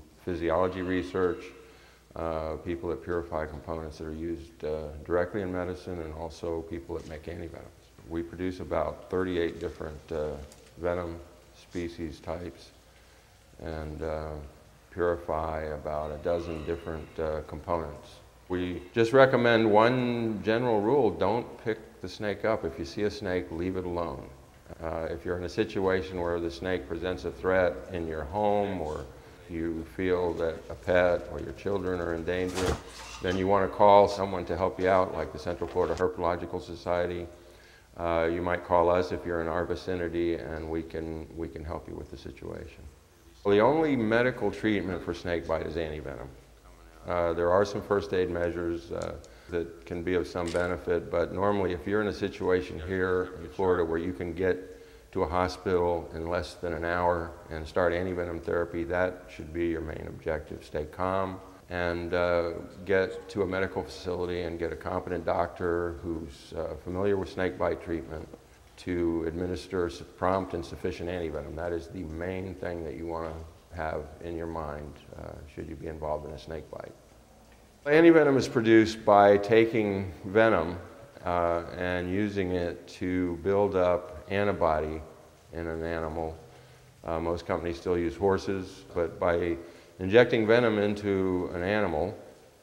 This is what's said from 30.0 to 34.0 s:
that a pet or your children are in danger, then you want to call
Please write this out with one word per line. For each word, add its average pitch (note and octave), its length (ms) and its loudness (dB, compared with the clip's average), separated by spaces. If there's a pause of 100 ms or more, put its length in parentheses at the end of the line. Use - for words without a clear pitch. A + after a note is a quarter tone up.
that E2 220 -2 (140)
a E2+ 60 -10
pet F2+ 560 4
or D2+ 80 -6
your C#2+ 140 -8
children F#2 480 -2
are E2+ 140 -2
in E2 100 -4
danger, F2+ 500 0 (460)
then F#2 160 0
you F#2 100 2
want F#2+ 220 6
to - 60 -10
call G2+ 320 10